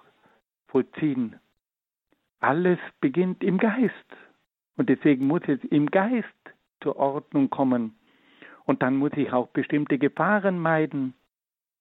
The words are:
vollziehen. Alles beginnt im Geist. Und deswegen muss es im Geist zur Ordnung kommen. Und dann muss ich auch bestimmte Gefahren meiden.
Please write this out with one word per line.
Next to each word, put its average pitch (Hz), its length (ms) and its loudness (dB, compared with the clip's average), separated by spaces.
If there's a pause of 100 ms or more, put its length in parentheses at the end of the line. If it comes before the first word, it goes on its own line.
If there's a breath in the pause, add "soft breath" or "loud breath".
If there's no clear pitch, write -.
(680 soft breath)
vollziehen. 127 720 -2 (1000)
Alles 170 400 2 (220)
beginnt 180 440 0
im 190 140 2
Geist. 226 360 0 (840)
Und 120 120 0
deswegen 135 380 2
muss 165 200 0
es 139 180 -2
im 147 260 0
Geist 214 380 0 (520)
zur - 160 -4
Ordnung 139 540 0
kommen. 123 480 -2 (640 loud breath)
Und 135 180 0
dann 131 140 2
muss 143 200 0
ich 123 140 -2
auch 123 180 0
bestimmte 147 500 -2
Gefahren 180 600 0
meiden. 156 540 -2 (680)